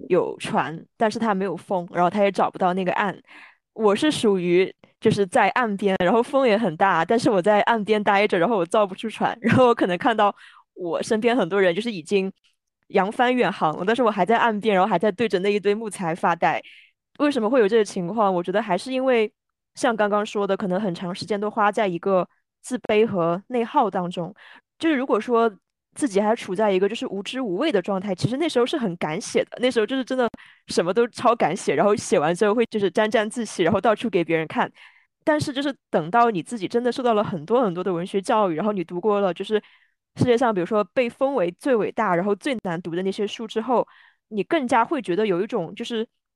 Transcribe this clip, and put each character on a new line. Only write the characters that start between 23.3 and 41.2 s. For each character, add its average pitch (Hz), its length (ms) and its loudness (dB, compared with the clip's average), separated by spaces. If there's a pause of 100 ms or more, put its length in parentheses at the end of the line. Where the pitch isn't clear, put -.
内 247 160 -2
耗 233 240 0
当 180 220 -4
中。 185 240 -8 (420)
就 330 120 -2
是 311 80 2
如 254 100 -2
果 254 140 2
说 226 320 0 (420)
自 302 140 -2
己 196 120 2
还 214 160 2
处 - 180 -8
在 214 160 2
一 190 80 2
个 196 100 2
就 208 60 -4
是 240 140 -8
无 190 120 -6
知 247 200 -8
无 208 160 -4
畏 294 160 0
的 190 100 2
状 190 180 -4
态， 196 140 -4
其 - 140 -4
实 240 80 -2
那 311 120 -2
时 247 120 0
候 240 40 4
是 302 140 -4
很 196 200 -4
敢 165 220 -4
写 - 240 -2
的， - 160 -20
那 247 80 2
时 240 120 0
候 214 60 0
就 254 100 -4
是 262 80 -4
真 254 120 -6
的 247 140 0 (380)
什 - 160 0
么 180 100 -2
都 233 140 4
超 233 260 2
敢 175 220 0
写， - 180 -2
然 156 100 2
后 208 120 4
写 - 240 0
完 151 120 0
之 180 120 0
后 202 100 2
会 233 120 2
就 - 120 -6
是 196 100 0
沾 214 220 0
沾 220 180 0
自 226 160 -6
喜， 202 200 -2
然 170 80 4
后 196 80 2
到 226 120 2
处 214 160 -2
给 185 140 0
别 165 140 -2
人 160 100 -2
看。 220 240 -4 (540)
但 302 160 2
是 294 120 -6
就 247 80 -6
是 277 140 -4 (160)
等 165 220 0
到 233 180 4
你 190 100 -2
自 240 160 -10
己 196 120 -6
真 240 120 0
的 240 120 -2
受 262 100 -6
到 240 120 2
了 208 100 2
很 156 200 -8
多 240 200 2
很 185 100 -2
多 180 80 -6
的 190 100 -2
文 170 140 -4
学 196 160 -4
教 214 260 2
育， 165 60 -2
然 151 100 -4
后 214 80 0
你 190 120 -4
读 175 160 -8
过 202 200 0
了 185 140 0
就 196 100 -8
是 214 160 0 (540)
世 - 100 2
界 240 140 4
上 233 160 2
比 185 60 0
如 170 60 -2
说 208 180 0 (100)
被 240 160 0
封 269 240 -2